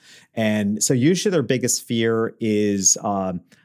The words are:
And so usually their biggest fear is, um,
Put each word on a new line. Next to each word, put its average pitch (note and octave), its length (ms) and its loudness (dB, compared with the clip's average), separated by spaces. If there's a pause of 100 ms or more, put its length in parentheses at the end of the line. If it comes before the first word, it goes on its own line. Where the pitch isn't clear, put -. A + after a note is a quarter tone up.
(340)
And G#2+ 480 0
so - 100 0
usually E3 380 2
their D#3+ 140 0
biggest A#2+ 420 -2
fear A2+ 540 0
is, G#2 640 0
um, F#2+ 380 -2 (240)